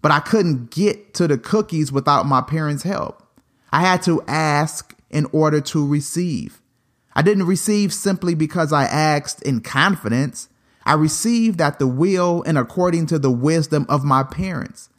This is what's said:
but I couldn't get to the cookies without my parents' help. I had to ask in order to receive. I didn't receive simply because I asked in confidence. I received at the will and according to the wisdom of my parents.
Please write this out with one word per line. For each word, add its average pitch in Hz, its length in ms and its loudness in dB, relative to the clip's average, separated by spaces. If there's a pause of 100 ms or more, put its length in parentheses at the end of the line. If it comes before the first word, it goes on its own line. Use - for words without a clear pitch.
but 151 100 2
I 147 80 4
couldn't 151 540 0
get - 420 -2
to 175 140 0
the 143 100 2
cookies 160 540 -2
without 139 340 2
my 135 140 2
parents' 147 420 -4
help. - 400 -6 (480)
I 147 120 4
had 180 220 4
to 170 220 2
ask 151 680 -2 (160)
in 151 180 -2
order 151 340 2
to 147 260 -2
receive. 147 720 -4 (540)
I - 80 2
didn't 190 240 4
receive 196 460 2
simply 185 420 -2
because 156 380 -2
I 143 140 4
asked 151 560 0
in 127 180 0
confidence. 135 880 -2 (360)
I 147 100 2
received 202 680 0
at 143 180 0
the 139 80 2
will 175 560 0
and 156 160 0
according 170 480 0
to 160 120 0
the 135 120 2
wisdom 147 580 0
of 135 140 0
my 135 200 2
parents. 170 680 -10 (100)